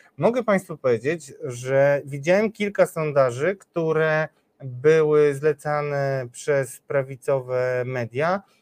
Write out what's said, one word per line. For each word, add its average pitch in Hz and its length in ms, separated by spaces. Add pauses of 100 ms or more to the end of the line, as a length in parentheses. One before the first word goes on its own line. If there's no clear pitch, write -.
(160)
Mogę 226 280
państwu 190 320
powiedzieć, 135 560 (120)
że 135 600
widziałem 170 480
kilka 202 340
sondaży, 143 720
które 156 720 (360)
były 151 720
zlecane 143 960
przez 139 480
prawicowe 127 1080
media 131 560 (200)